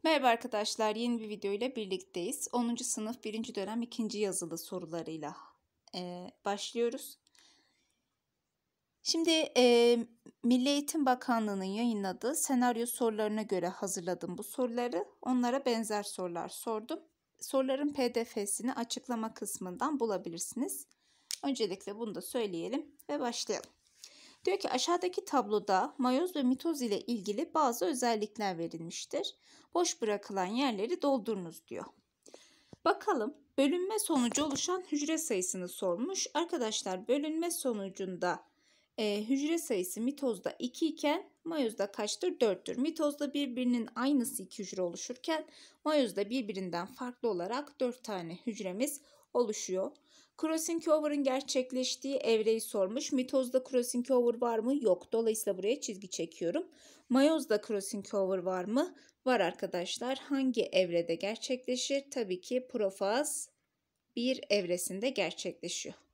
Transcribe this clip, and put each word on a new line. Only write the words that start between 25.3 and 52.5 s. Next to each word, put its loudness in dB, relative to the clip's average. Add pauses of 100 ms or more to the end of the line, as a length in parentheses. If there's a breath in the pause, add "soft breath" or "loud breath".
mayoz 2
ve 0
mitoz 0
ile 2
ilgili -4
bazı 4
özellikler 0
verilmiştir. -6 (380 soft breath)
Boş 2
bırakılan 0
yerleri 0
doldurunuz." 0
diyor. -8 (1000 loud breath)
Bakalım, 2 (200)
bölünme 4
sonucu 2
oluşan -2
hücre 0
sayısını -2
sormuş. -2
Arkadaşlar, -2
bölünme 0
sonucunda, -2 (540 soft breath)
e, 0
hücre 2
sayısı -2
mitozda -2
iki -2
iken 0 (140)
mayozda -2
kaçtır? -2
Dörttür. 2
Mitozda 0
birbirinin 0
aynısı 2
iki -10
hücre -6
oluşurken -4 (380 loud breath)
mayozda 2
birbirinden -4
farklı -4
olarak -4
dört -2
tane -6
hücremiz -2 (320 soft breath)
oluşuyor. 0 (500 soft breath)
Crossing 0
over'ın 4
gerçekleştiği 0
evreyi 4